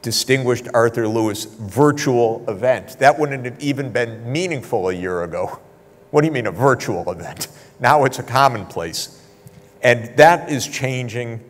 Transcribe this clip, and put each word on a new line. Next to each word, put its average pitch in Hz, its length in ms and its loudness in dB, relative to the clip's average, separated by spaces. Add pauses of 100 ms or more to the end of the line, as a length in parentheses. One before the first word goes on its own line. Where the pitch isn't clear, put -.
distinguished 123 720 -2
Arthur 117 340 2
Lewis 110 380 -2
virtual 120 1040 0
event. 110 500 -4
That 147 180 6
wouldn't 139 280 -4
have 123 160 -10
even 139 300 -4
been 117 400 -4
meaningful 131 580 -2
a 92 40 -2
year 90 300 -4
ago. 85 360 -6 (500)
What 147 120 4
do 156 60 2
you 156 60 -2
mean 117 140 -2
a 95 40 -2
virtual 110 600 0
event? 82 360 -10 (320)
Now 135 260 4
it's 131 140 -2
a - 40 -8
commonplace. 107 960 -2 (680)
And 120 340 2
that 160 340 6
is 123 160 -4
changing 123 720 -6 (100)